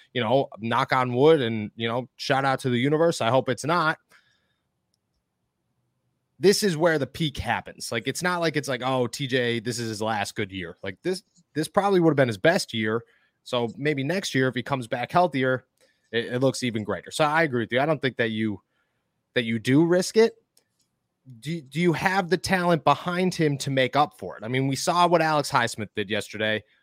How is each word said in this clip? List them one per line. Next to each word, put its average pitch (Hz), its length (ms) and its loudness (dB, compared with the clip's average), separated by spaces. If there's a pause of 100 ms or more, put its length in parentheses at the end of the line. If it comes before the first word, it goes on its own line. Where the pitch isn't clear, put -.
(140)
you 123 80 -2
know, 123 280 2 (100)
knock 117 340 -2
on 127 200 0
wood 147 280 6
and, 113 340 -2
you 113 120 -4
know, 120 280 -4
shout 135 300 -2
out 135 160 0
to 135 80 -2
the 123 100 2
universe, 156 420 2
I 113 80 0
hope 127 200 2
it's 123 160 -4
not. 160 340 0 (2500)
This 196 240 4
is 185 120 0
where 160 220 2
the 135 80 -2
peak 151 320 -4
happens. - 540 -6
Like, 117 160 -4
it's 131 160 -6
not 180 160 0
like 160 180 0
it's 135 100 -6
like, 127 160 -4
"Oh, 127 220 0
T 135 220 -6
J, 120 320 0
this 113 180 -6
is 117 120 -6
his 107 120 -6
last 107 320 -4
good 101 180 -6
year." 90 300 -10
Like, 98 220 -12
this, 180 180 -4 (320)
this 156 140 -4
probably 196 320 2
would 165 100 6
have 143 80 2
been 135 100 4
his 104 120 -4
best 170 340 2
year. 110 300 -2 (400)
So 120 320 -2
maybe 139 280 -2
next 175 300 -4
year, 131 140 4
if 127 80 -2
he 127 60 -4
comes 127 260 -6
back 120 240 -6
healthier, 131 540 2 (460)
it, 113 140 -2
it 120 140 -4
looks 131 240 0
even 110 200 -2
greater. 95 280 -6
So - 120 0
I 151 200 2
agree 123 200 0
with 101 80 -8
you. 120 80 2
I 143 80 0
don't 156 140 0
think 127 160 -2
that 117 120 0
you, 107 320 -4 (720)
that 123 120 0
you 113 120 -2
do 135 280 4
risk 175 300 0
it. 226 200 4 (1040)
Do, 160 220 -6
do 135 180 -8
you 175 140 4
have 185 360 0
the 175 80 2
talent 175 460 0
behind 175 500 0
him 147 260 0
to 139 120 -6
make 131 240 0
up 143 240 0
for 90 180 -12
it? 107 60 -18
I 110 40 -8
mean, 131 200 0
we 135 80 0
saw 175 320 2
what 170 160 4
Alex 151 280 0
Highsmith 117 440 0
did 101 140 -4
yesterday. 107 540 -2 (200)